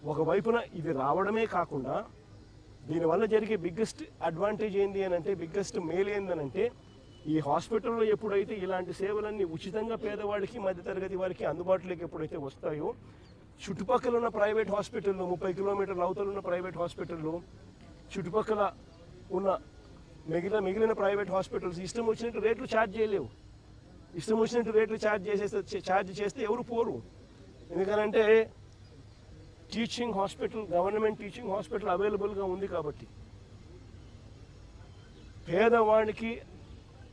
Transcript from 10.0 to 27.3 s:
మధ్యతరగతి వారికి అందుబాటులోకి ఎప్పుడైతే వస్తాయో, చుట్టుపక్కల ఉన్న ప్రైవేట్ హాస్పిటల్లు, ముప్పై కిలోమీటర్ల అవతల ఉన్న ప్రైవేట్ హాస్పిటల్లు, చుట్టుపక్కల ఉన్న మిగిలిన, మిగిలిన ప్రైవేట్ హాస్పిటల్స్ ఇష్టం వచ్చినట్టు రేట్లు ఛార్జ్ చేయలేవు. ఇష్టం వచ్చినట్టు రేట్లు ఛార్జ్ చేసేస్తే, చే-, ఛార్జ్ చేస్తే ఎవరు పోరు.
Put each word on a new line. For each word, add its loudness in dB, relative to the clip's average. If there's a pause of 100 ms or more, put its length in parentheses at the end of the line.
మధ్యతరగతి -2
వారికి -2
అందుబాటులోకి 0
ఎప్పుడైతే -6
వస్తాయో, -4 (720)
చుట్టుపక్కల 2
ఉన్న 2
ప్రైవేట్ 2
హాస్పిటల్లు, 0
ముప్పై -2
కిలోమీటర్ల 0
అవతల 0
ఉన్న -4
ప్రైవేట్ -2
హాస్పిటల్లు, -4 (760)
చుట్టుపక్కల 2 (600)
ఉన్న 2 (680)
మిగిలిన, 0
మిగిలిన 2
ప్రైవేట్ 2
హాస్పిటల్స్ -2
ఇష్టం -2
వచ్చినట్టు 0
రేట్లు -2 (100)
ఛార్జ్ 2
చేయలేవు. -2 (680)
ఇష్టం 2
వచ్చినట్టు 2
రేట్లు 4 (100)
ఛార్జ్ 0
చేసేస్తే, 0
చే-, -4
ఛార్జ్ 0
చేస్తే -2
ఎవరు 0
పోరు. -2 (680)